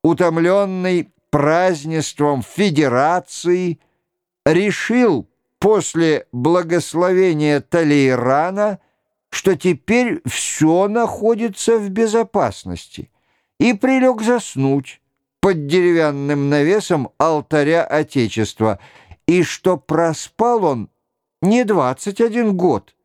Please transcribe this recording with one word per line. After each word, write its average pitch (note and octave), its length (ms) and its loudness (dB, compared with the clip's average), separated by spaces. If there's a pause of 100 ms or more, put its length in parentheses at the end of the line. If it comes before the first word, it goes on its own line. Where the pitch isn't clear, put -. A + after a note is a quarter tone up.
утомлённый F3+ 1080 0 (180)
празднеством D3+ 1120 0
Федерации, E3+ 1400 0 (640)
решил G3 840 -2 (320)
после E3 720 0
благословения E3 1300 0
Талейрана, D3 1200 0 (500)
что - 260 0
теперь G#3 680 0
всё E3+ 640 0
находится A3+ 920 -2
в G3+ 120 -4
безопасности, G3 1200 -4 (480)
и A#3+ 140 4
прилёг B3+ 480 2
заснуть C#3 800 -2 (400)
под D#3+ 260 0
деревянным D3 840 0
навесом D3+ 680 0
алтаря D#3 680 0
Отечества, A2 960 -2 (480)
и F3 160 4
что F3+ 340 -2
проспал E3+ 880 -2
он A#2+ 240 -2 (520)
не A#3 220 4
двадцать G3 580 -2
один A3+ 340 0
год E3+ 500 -2